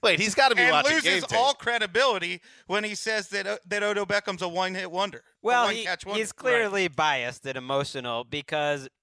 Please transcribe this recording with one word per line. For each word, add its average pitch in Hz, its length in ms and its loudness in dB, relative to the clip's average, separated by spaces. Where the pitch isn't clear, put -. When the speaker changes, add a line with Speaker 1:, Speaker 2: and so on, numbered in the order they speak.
Speaker 1:
Wait, 185 180 4
he's 208 140 0
gotta 269 200 6
be 240 80 4
Speaker 2:
and 247 100 6
Speaker 1:
watching 269 220 4
Speaker 2:
loses 320 100 0
Speaker 1:
game - 180 2
tape. 226 160 -2
Speaker 2:
all 262 160 4
credibility 214 840 0
when 208 180 -2
he 208 100 -6
says 214 340 -4
that, 196 180 -4
uh, 202 100 -4
that 208 160 -2
Odell 208 240 0
Beckham's 196 360 -2
a 180 60 -4
one-hit 185 420 -4
wonder. 185 280 -2
A - 40 -20
Speaker 3:
Well, 240 260 4
he, 226 100 -2
Speaker 2:
one-catch 185 280 -6
wonder. 202 140 -4
Speaker 3:
he's 214 120 -4
clearly 220 500 0
Speaker 2:
Right. 165 140 -2
Speaker 3:
biased 135 500 0
and 135 100 -6
emotional 127 680 -4
because 147 640 -4